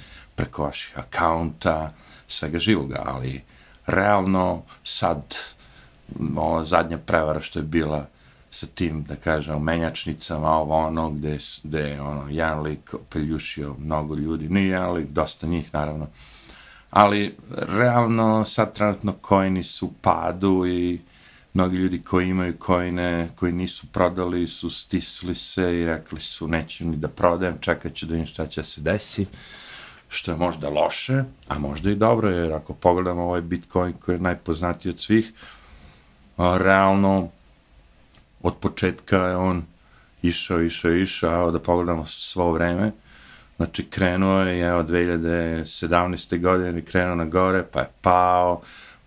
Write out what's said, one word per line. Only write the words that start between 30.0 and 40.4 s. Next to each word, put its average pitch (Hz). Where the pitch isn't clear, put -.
što -
je 82
možda 80
loše, 101
a 71
možda 73
i 104
dobro, 110
jer 85
ako 78
pogledamo 87
ovaj 87
Bitcoin 87
koji 87
je 85
najpoznatiji 87
od -
svih, 110
a, 90
realno, 95
od 87
početka -
je 90
on 92
išao, 87